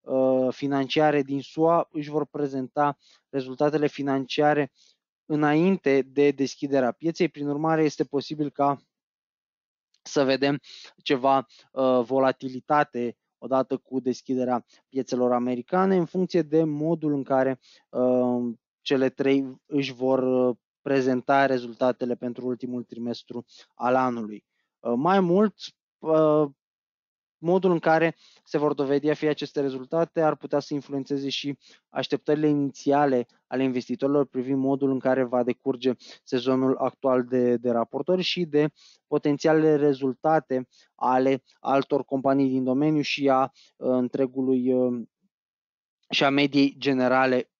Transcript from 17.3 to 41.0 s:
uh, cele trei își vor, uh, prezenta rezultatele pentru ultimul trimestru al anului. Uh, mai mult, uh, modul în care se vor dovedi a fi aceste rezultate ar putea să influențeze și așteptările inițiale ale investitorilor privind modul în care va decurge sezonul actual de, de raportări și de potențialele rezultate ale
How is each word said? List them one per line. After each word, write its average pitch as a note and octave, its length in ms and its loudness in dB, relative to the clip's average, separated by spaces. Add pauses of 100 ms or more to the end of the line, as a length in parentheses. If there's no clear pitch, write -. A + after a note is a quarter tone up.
uh, B2 640 0 (280)
cele C3+ 280 0
trei C3+ 580 0
își C#3+ 260 -2
vor, B2+ 560 2
uh, A#2+ 80 -2 (240)
prezenta C3+ 680 2
rezultatele B2 680 -2
pentru A#2+ 320 -10
ultimul B2 360 -6
trimestru A#2 640 -10 (300)
al B2 200 0
anului. A#2 500 -2 (360)
Uh, A#2 160 -4
mai F3 240 2
mult, F#3+ 340 2 (440)
uh, D#3 460 2 (1000)
modul F#3 280 2
în E3+ 80 2
care D#3+ 380 2 (280)
se - 140 -4
vor D3 160 0
dovedi C#3+ 360 0
a D3 40 2
fi D#3 120 -4
aceste D3 340 -4
rezultate C#3 640 -4
ar D3+ 140 0
putea D3 220 -4
să C#3+ 160 -6
influențeze C#3 540 -6
și C#3 300 -8 (300)
așteptările D3+ 600 -2
inițiale C#3 800 0 (200)
ale C3 160 -4
investitorilor C3+ 640 0
privind C3 320 -4
modul C3+ 320 0
în C3 80 -2
care C3 260 0
va B2 180 0
decurge B2 500 -2 (320)
sezonul C3 520 0
actual B2+ 480 0
de, B2 320 0
de A#2+ 140 -2
raportări A#2+ 520 -2
și F3 220 -4
de D3+ 260 0 (360)
potențialele D3+ 720 2
rezultate C#3 920 0 (260)
ale C3 480 0 (180)